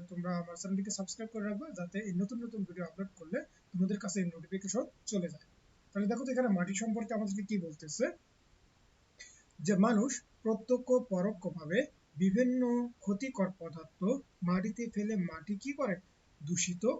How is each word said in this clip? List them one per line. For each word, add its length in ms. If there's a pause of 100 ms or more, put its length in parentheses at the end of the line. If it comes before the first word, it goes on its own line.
তোমরা 240 (100)
আমার 160
চ্যানেলটিকে 400
সাবস্ক্রাইব 340
করে 140
রাখবে, 220 (100)
যাতে 200 (100)
এই 80
নতুন 260
নতুন 220
ভিডিও 220
আপলোড 320
করলে 200 (300)
তোমাদের 320
কাছে 200
এই 100
নোটিফিকেশন 540 (220)
চলে 240
যায়। 160 (500)
তাহলে 120
দেখো 180
তো 60
এখানে 260
মাটি 180
সম্পর্কে 380
আমাদেরকে 340
কি 100
বলতেছে, 480 (1500)
যে 140 (120)
মানুষ 260 (300)
প্রত্যক্ষ 480 (200)
পরোক্ষভাবে 680 (380)
বিভিন্ন 440 (380)
ক্ষতিকর 580
পদার্থ 420 (440)
মাটিতে 480
ফেলে 220 (140)
মাটি 300
কি 160
করে? 220 (460)
দূষিত 420 (160)